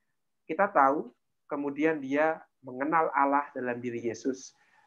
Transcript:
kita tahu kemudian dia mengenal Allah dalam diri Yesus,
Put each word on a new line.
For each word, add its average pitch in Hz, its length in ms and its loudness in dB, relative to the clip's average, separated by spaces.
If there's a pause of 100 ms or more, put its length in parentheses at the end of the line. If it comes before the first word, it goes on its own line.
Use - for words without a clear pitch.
(460)
kita 196 240 0
tahu 143 400 4 (400)
kemudian 143 480 0
dia 147 400 0 (240)
mengenal 147 480 0
Allah 139 400 2
dalam 123 320 -6
diri 117 240 -6
Yesus, 120 480 -4 (320)